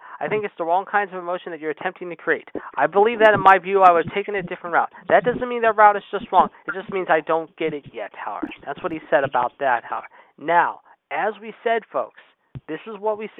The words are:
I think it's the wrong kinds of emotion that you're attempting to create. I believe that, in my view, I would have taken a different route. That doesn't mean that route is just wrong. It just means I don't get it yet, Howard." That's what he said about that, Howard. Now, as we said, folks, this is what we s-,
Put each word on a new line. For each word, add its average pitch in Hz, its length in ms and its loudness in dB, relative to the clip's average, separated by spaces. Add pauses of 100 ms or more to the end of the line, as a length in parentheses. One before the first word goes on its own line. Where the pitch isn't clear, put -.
(200)
I 147 80 -6
think 208 160 -2
it's 190 140 -10
the 175 60 -6
wrong 180 200 0
kinds 208 280 -2
of 185 60 -12
emotion 175 340 -8
that 151 80 -12
you're 156 100 -6
attempting 180 400 -8
to 165 60 -12
create. - 320 -4 (280)
I 214 100 2
believe 208 340 2
that, 214 120 8
in 202 80 0
my 190 180 8
view, 190 240 2
I 180 100 10
would 165 120 2
have - 100 -10
taken 202 200 -4
a 196 80 -4
different 175 320 -8
route. 135 180 0 (160)
That 175 160 4
doesn't 247 240 -4
mean 240 140 -4
that 220 140 2
route 208 200 6
is 196 140 -6
just 196 200 -8
wrong. 170 200 4 (180)
It - 60 -10
just 185 180 -10
means 185 160 -4
I 160 120 4
don't 160 360 -4
get 160 160 -4
it 147 220 -12
yet, 107 200 -12
Howard." - 380 -10 (120)
That's 139 180 -10
what 175 100 -6
he 156 160 -8
said 147 160 2
about 123 340 -2
that, 127 260 0
Howard. - 240 -10 (280)
Now, 147 440 0 (300)
as 175 300 -4
we 214 140 -16 (100)
said, 226 260 0
folks, 117 300 -8 (480)
this 156 180 -10
is 220 120 -14
what 208 200 -4
we 220 80 -10
s-, - 140 -14